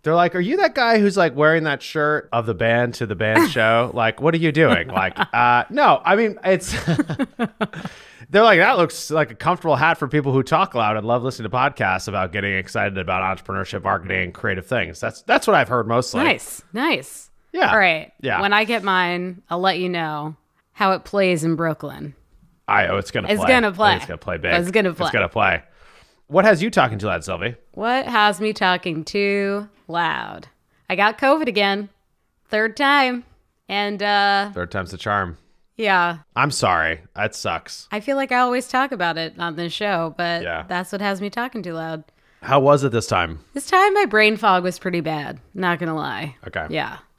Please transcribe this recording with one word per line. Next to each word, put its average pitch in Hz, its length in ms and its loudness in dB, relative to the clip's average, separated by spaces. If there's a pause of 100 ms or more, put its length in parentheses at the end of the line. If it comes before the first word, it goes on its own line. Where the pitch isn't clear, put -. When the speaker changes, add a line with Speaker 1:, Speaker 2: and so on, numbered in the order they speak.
Speaker 1:
They're 156 120 0
like, 175 200 4
"Are 180 60 -2
you 247 180 -2
that 330 160 2
guy 233 240 4
who's, 202 180 4
like, 165 180 2
wearing 156 300 4
that 143 180 -2
shirt 151 480 -2
of 117 140 0
the 113 80 -2
band 117 440 2
to 120 100 -4
the 101 80 -4
band 110 360 0
Speaker 2:
<laughs> - 20 -8
Speaker 1:
show? 117 420 2
Like, 113 260 -2
what 160 140 2
are - 20 -2
you 160 160 0
doing?" 131 360 4
Like, 95 260 -2 (200)
uh, 120 360 4
no, 247 340 4
I 180 100 4
mean, 220 300 0
it's, 185 300 0 (100)
<laughs> 208 520 -2 (920)
they're 196 120 6
like, 214 160 8
"That 214 200 4
looks - 320 -2
like 151 200 0
a 113 40 -16
comfortable 165 420 0
hat 156 220 2
for 143 100 -4
people 143 240 0
who 131 100 2
talk 165 320 0
loud 110 220 0
and 107 100 -6
love 120 160 0
listening 120 280 -6
to 127 60 -4
podcasts 110 520 -2
about 95 240 -4
getting 98 220 -2
excited 98 440 -4
about 92 240 -4 (160)
entrepreneurship, 95 440 -8
marketing, 95 420 -2
and 90 100 -10
creative 92 320 -6
things." 90 340 -4
That's, 110 220 -8
that's - 240 2
what 208 100 4
I've 131 120 4
heard 120 180 0
mostly. 123 380 0
Speaker 2:
Nice, - 380 -4 (100)
nice. 233 580 -4 (220)
Speaker 1:
Yeah. 320 200 0
Speaker 2:
All 220 60 4
right. 165 420 0
Speaker 1:
Yeah. 156 200 0
Speaker 2:
When 202 120 0
I 214 120 2
get 220 180 -2
mine, 180 680 -2
I'll 175 120 -4
let 185 180 2
you 180 100 -2
know 156 480 -6 (360)
how 190 200 2
it 175 120 -2
plays 185 400 0
in 165 120 0
Brooklyn. 147 580 -6 (540)
Speaker 1:
I, 101 200 4
oh, 95 80 0
it's 98 140 -4
gonna 190 180 -2
Speaker 2:
It's 208 120 2
Speaker 1:
play. - 80 2
Speaker 2:
gonna 233 240 4
play. 196 240 4
Speaker 1:
It's - 100 -8
gonna 85 120 -10
play - 200 -6
big. 170 160 0
Speaker 2:
It's 175 160 0
gonna 190 220 2
play. 170 140 -4
Speaker 1:
It's 143 60 -2
gonna 98 160 2
play. 98 340 0 (640)
What 185 180 2
has 196 180 6
you 226 80 -2
talking 123 280 2
too 101 80 -4
loud, 87 180 -2
Sylvie? 98 300 -4 (180)
Speaker 2:
What 240 340 -2
has 208 340 2
me 214 120 -2
talking 180 520 -2
too 202 640 -2 (180)
loud? 160 640 -4 (420)
I 185 60 -2
got 208 220 2
covid 285 280 4
again. 202 420 0 (600)
Third 214 280 -2
time. 269 480 2 (440)
And, 202 340 -4
uh, 202 500 2
Speaker 1:
Third 90 200 -6
time's 92 180 -6
the 95 80 -12
charm. 98 400 -2 (380)
Speaker 2:
Yeah. 175 420 0 (160)
Speaker 1:
I'm 135 160 2
sorry. 82 500 0 (140)
That 107 200 -4
sucks. - 580 -8
Speaker 2:
I 208 80 -6
feel 269 160 -2
like 269 160 -2
I 247 60 0
always 247 300 0
talk 262 240 -2
about 175 260 -2
it 165 200 -8
on 170 180 -6
this 170 160 -6
show, 170 440 -2
but 170 260 -4
Speaker 1:
Yeah. 170 260 -6
Speaker 2:
that's 180 240 -6
what 196 80 -8
has 196 200 -4
me 208 100 -6
talking 233 320 -8
too 170 120 -10
loud. 160 300 -8 (380)
Speaker 1:
How 139 180 4
was 139 240 6
it 123 80 0
this 117 140 0
time? 85 340 -2 (140)
Speaker 2:
This 285 140 -8
time 381 260 4
my 403 120 4
brain 214 300 4
fog 196 280 2
was 180 140 -4
pretty 175 220 -4
bad, 151 380 -6 (160)
not 180 240 -2
gonna 165 180 -4
lie. 139 380 -6 (120)
Speaker 1:
Okay. 80 240 -6
Speaker 2:
Yeah. 156 280 -6 (200)